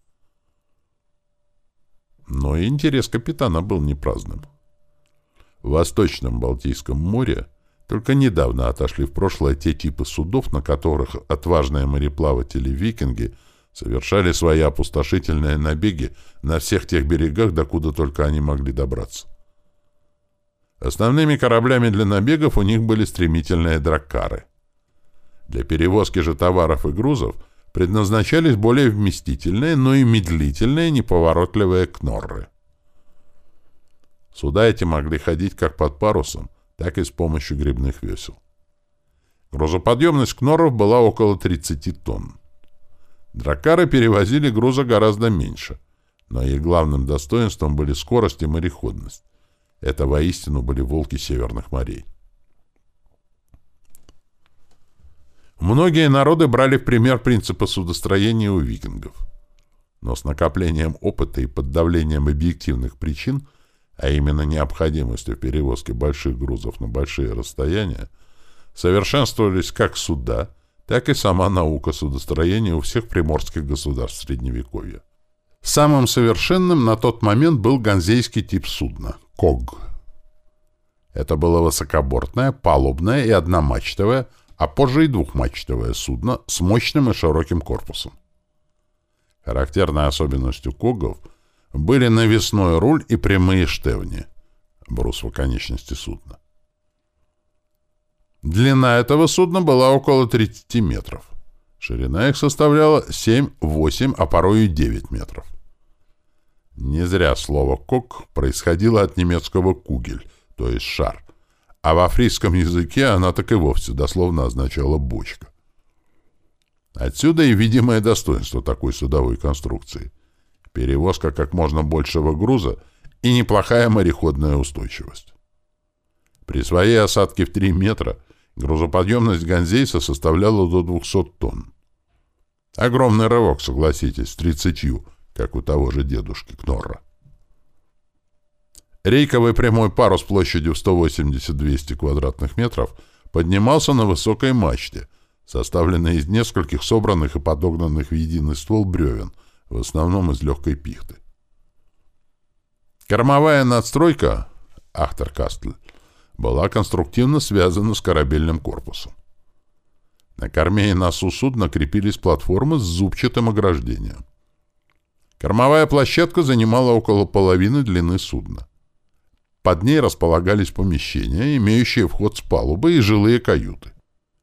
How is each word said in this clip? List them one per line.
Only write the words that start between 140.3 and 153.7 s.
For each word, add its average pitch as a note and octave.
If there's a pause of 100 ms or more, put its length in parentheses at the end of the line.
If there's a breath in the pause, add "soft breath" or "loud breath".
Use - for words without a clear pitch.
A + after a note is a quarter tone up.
в -
сто F#2+
восемьдесят D2+
двести C#2+
квадратных C#2+
метров - (380 soft breath)
поднимался G#2
на A#2+
высокой G#2+
мачте, F2 (380)
составленной E2+
из D2
нескольких G#2
собранных G2
и -
подогнанных D#2+
в D#2+
единый D#2
ствол G#2+
брёвен, E2+ (380)
в A2+
основном F2
из C#2+
лёгкой C#2+
пихты. - (1900)
Кормовая C#3
надстройка, B2 (440)